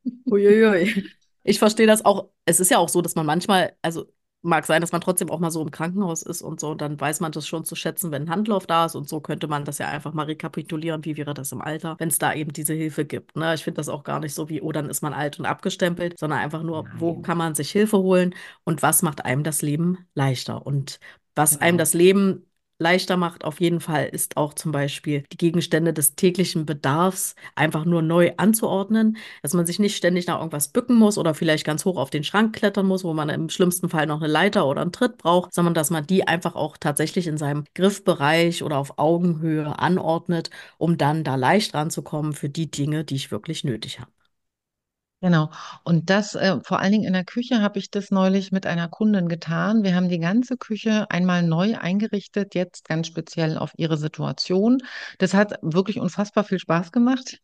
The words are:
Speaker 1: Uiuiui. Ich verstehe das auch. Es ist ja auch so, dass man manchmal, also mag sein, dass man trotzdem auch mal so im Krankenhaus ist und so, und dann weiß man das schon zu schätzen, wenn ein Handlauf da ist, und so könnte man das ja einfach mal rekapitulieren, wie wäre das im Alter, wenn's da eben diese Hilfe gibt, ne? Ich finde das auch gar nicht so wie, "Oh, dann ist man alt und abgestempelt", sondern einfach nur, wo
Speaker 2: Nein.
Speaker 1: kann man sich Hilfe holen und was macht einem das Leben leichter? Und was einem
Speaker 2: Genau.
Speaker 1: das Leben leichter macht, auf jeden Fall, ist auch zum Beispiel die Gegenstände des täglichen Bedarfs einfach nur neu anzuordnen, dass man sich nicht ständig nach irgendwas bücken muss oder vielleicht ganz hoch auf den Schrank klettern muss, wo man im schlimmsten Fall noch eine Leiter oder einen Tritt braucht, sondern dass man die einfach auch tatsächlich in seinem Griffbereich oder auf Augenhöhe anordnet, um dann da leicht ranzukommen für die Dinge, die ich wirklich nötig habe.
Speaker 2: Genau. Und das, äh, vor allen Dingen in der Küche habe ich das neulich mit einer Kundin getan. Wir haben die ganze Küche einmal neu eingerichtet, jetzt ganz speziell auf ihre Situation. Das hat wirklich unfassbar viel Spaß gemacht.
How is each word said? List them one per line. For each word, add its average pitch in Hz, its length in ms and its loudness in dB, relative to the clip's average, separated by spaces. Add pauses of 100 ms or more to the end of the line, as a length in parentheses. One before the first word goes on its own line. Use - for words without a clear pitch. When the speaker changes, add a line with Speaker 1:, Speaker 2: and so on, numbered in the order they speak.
(260)
Speaker 1:
Uiuiui. 202 800 4 (380)
Ich 214 160 2
verstehe 220 280 6
das 214 180 6
auch. 196 240 2 (160)
Es 170 140 4
ist 185 120 4
ja 240 60 6
auch 165 120 2
so, 175 120 2
dass 165 140 -2
man 160 100 0
manchmal, 175 560 2
also 165 240 -4 (400)
mag 160 200 2
sein, 165 160 4
dass 170 100 -4
man 170 100 0
trotzdem 180 280 -2
auch 156 100 -4
mal 170 120 0
so 165 100 -4
im 151 100 -6
Krankenhaus 170 500 -4
ist 165 200 -10
und 156 180 -10
so, 151 120 -6
und 156 100 -8
dann 147 180 -6
weiß 151 220 -2
man 160 100 -2
das 147 160 -8
schon 160 160 -6
zu 165 120 -12
schätzen, 165 360 -6
wenn 143 120 -4
ein 165 60 -6
Handlauf 196 380 -2
da 165 180 2
ist, 156 100 -4
und 143 120 -8
so 156 140 -6
könnte 156 260 -6
man 147 160 -4
das 147 140 -8
ja - 100 -6
einfach 147 260 -8
mal 156 120 -4
rekapitulieren, 156 800 -8
wie 156 100 -6
wäre 147 180 -6
das 135 200 -10
im 123 80 -10
Alter, 160 380 -8
wenn's 160 200 -2
da 143 140 2
eben 151 180 -6
diese 156 220 -6
Hilfe 156 320 -4
gibt, - 320 -10
ne? 160 160 0
Ich 156 100 -6
finde 165 140 -8
das 147 100 -6
auch 143 160 -8
gar 143 160 -4
nicht 151 140 -8
so 156 160 -8
wie, 156 120 -6
"Oh, 160 120 -4
dann 147 160 -4
ist - 120 -6
man 147 120 -4
alt 147 260 -6
und 135 60 -6
abgestempelt", 175 760 -4
sondern 151 200 -2
einfach 151 240 -6
nur, 160 280 -6
wo 165 220 -2
Speaker 2:
Nein. 165 80 -12
Speaker 1:
kann 175 160 -4
man 165 180 -2
sich 147 160 -6
Hilfe 214 280 2
holen 180 360 4 (300)
und 170 160 -2
was 156 200 4
macht 151 220 -2
einem 131 200 0
das 156 180 -4
Leben 165 520 -2
leichter? 131 520 -2
Und 139 340 -4 (360)
was 151 260 2
einem 170 160 4
Speaker 2:
Genau. 170 40 2
Speaker 1:
das 151 120 0
Leben 190 520 4 (340)
leichter 180 380 2
macht, 170 280 -2
auf 156 160 -6
jeden 170 180 2
Fall, 151 300 -2
ist - 280 -6
auch 147 160 0
zum - 180 -6
Beispiel 143 600 -2
die - 60 -16
Gegenstände 165 560 2
des 156 220 0
täglichen 175 500 2
Bedarfs 160 680 0 (200)
einfach 156 300 0
nur 170 160 4
neu 170 360 4
anzuordnen, 220 800 2 (240)
dass - 120 -4
man 175 120 2
sich 170 140 -4
nicht 202 160 2
ständig 180 320 0
nach 170 120 -2
irgendwas 160 300 -4
bücken 254 260 2
muss 208 220 6
oder 165 160 2
vielleicht 156 320 0
ganz 151 200 -2
hoch 190 120 0
auf 131 120 -2
den 147 140 -2
Schrank 220 320 2
klettern 202 300 0
muss, 190 180 0
wo 170 100 -2
man 151 160 -2
im 156 200 -4
schlimmsten 175 400 2
Fall 156 180 2
noch 151 140 -2
eine 156 100 0
Leiter 180 360 4
oder 139 140 0
einen 175 100 -2
Tritt 247 260 0
braucht, 175 360 2
sondern 175 200 4
dass 160 180 0
man 160 140 -2
die 185 220 2
einfach 170 280 0
auch - 220 -4
tatsächlich 156 500 -2
in 156 100 -4
seinem 147 260 -4 (120)
Griffbereich 170 880 2
oder 147 140 -2
auf 139 220 -6
Augenhöhe 160 800 0
anordnet, 165 720 0 (280)
um 165 200 2
dann 151 260 2
da 135 120 -2
leicht 160 380 2
ranzukommen 151 600 -4
für 143 160 -6
die 151 200 -4
Dinge, 151 360 -4
die 139 100 -6
ich - 160 -6
wirklich 143 320 -8
nötig 131 360 -6
habe. - 120 -18 (1120)
Speaker 2:
Genau. 160 280 4 (340)
Und 170 240 2
das, 208 260 2
äh, 180 300 2
vor - 140 -2
allen 196 120 2
Dingen 208 140 2
in 190 80 0
der 185 100 0
Küche 240 380 -2
habe 208 180 0
ich 190 100 -8
das 202 220 -6
neulich 190 400 2
mit 190 140 -2
einer 170 240 -2
Kundin 202 400 2
getan. 170 520 0
Wir 185 140 2
haben 180 140 2
die 175 100 0
ganze 233 380 0
Küche 214 520 -2
einmal 180 340 2
neu 170 340 2
eingerichtet, 196 800 -4
jetzt 180 340 -4
ganz 160 180 -2
speziell 160 500 -4
auf - 200 -6
ihre 160 180 0
Situation. 156 840 0 (400)
Das 185 140 0
hat 208 280 4
wirklich 185 400 -2
unfassbar 202 420 0
viel 185 160 -4
Spaß 170 320 -2
gemacht. 254 520 0